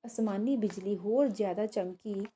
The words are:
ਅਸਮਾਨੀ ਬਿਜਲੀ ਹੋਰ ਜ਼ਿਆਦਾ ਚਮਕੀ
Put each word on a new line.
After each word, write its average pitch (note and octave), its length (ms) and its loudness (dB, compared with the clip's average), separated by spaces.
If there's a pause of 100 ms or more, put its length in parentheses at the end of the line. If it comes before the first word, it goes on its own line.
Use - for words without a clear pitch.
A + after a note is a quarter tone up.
ਅਸਮਾਨੀ A3+ 540 0
ਬਿਜਲੀ G3+ 400 -2
ਹੋਰ A3+ 300 4
ਜ਼ਿਆਦਾ G3+ 380 0
ਚਮਕੀ G3 500 -4 (200)